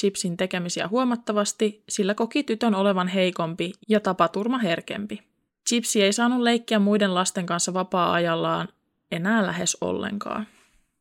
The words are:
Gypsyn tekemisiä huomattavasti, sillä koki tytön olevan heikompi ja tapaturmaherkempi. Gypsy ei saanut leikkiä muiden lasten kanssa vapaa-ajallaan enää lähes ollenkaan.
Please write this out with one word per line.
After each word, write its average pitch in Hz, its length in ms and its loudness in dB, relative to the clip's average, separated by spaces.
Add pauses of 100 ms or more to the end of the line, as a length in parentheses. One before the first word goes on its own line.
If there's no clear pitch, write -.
Gypsyn 196 360 0
tekemisiä 175 520 -4
huomattavasti, 214 1000 -2
sillä 202 260 0
koki 233 280 -2
tytön 226 320 0
olevan 190 340 2
heikompi 180 640 -2 (160)
ja 214 120 4
tapaturmaherkempi. 208 1200 -2 (480)
Gypsy 233 320 2
ei 196 100 4
saanut 240 280 2
leikkiä 233 380 2
muiden 202 360 4
lasten 180 320 -2
kanssa 175 280 -2
vapaa-ajallaan 170 960 0 (440)
enää 196 340 0
lähes 175 340 -2
ollenkaan. 202 680 -4 (540)